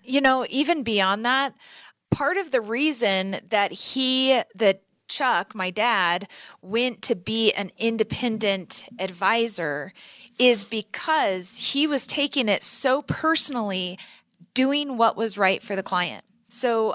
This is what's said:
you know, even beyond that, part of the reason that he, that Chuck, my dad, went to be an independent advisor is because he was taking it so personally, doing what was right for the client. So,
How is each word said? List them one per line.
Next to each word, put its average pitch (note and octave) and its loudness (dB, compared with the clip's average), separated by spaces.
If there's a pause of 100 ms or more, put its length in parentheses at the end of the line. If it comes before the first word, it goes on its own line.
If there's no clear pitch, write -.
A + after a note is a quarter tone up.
you B3+ 0
know, C4 4
even C#4+ 0
beyond G3+ 2
that, C4 0 (560)
part E4 0
of F#4 -4
the B3 2
reason G#3+ -2
that G3+ 2
he, C4 0 (160)
that G3 2 (240)
Chuck, A#3 -2
my F#3 -4
dad, F#3+ 0 (340)
went A3+ -2
to A#3+ 0
be A3 0
an G3 -4
independent A3 -2 (100)
advisor F#3 -2 (460)
is A#3+ 6
because G#3+ -2 (140)
he C#4+ 2
was D4 0
taking C#4 -2
it G3+ 2
so C#4 0
personally, G#3 -2 (560)
doing C#4 0
what A3+ 4
was G#3+ -4
right G3 2
for G3 -6
the F#3+ -4
client. F3+ -4 (240)
So, A3+ 0